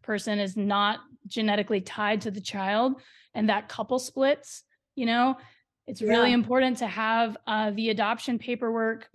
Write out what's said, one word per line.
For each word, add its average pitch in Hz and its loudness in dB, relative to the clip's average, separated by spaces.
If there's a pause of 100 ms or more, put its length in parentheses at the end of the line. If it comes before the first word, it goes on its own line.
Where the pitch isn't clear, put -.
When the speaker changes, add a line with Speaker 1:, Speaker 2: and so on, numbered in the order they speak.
Speaker 1:
person 208 -2
is 196 -2
not 202 2 (280)
genetically 208 0
tied 208 -2
to 214 -6
the 196 -10
child, 214 0 (340)
and 214 2
that 208 0
couple 247 -4
splits, 269 -2 (320)
you 254 -4
know, 240 2 (480)
it's - -10
really 233 4
Speaker 2:
Yeah. 247 4
Speaker 1:
important 247 2
to 240 -4
have, 220 0
uh, 214 0
the 220 -2
adoption 220 -2
paperwork, 226 -2